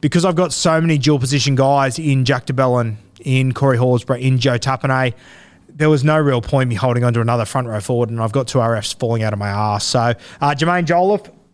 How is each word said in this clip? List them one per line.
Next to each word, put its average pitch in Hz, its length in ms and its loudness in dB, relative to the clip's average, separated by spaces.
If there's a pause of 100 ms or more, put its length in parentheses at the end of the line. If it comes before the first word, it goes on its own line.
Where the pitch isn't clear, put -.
because 165 240 0
I've 180 100 2
got 175 160 0
so 160 300 0
many 165 180 2
dual 147 180 2
position 135 380 0
guys 135 420 2
in 139 280 0
Jack 127 200 -2
de 139 80 -6
Belin, 123 440 0 (240)
in 131 320 0
Corey 135 240 2
Horsburgh, 123 440 0
in 131 160 2
Joe 120 220 0
Tapine, 131 540 -2 (560)
there 151 200 0
was 143 140 2
no 156 160 4
real 139 220 2
point 131 280 0
me 117 60 -2
holding 120 300 0
on 120 80 2
to 117 80 0
another 117 240 0
front 127 220 -4
row 107 120 -4
forward, 120 300 -2
and 113 100 -6
I've 110 140 -2
got 135 160 -2
two 135 100 0
R 117 160 2
Fs - 180 -6
falling 113 300 -2
out 107 100 0
of 104 60 -6
my 101 100 -4
arse. 104 360 -2
So, - 140 0
uh, 120 540 -2
Jermaine 165 320 0
Joliffe 185 460 0 (220)